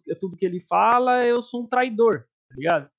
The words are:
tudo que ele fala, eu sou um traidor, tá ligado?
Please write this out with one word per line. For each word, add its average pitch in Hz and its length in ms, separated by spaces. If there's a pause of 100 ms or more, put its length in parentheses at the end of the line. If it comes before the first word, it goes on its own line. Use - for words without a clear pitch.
(200)
tudo 175 160
que 190 100
ele 180 140
fala, 247 680
eu 240 160
sou 240 220
um 220 40
traidor, 233 580 (240)
tá 123 80
ligado? 147 420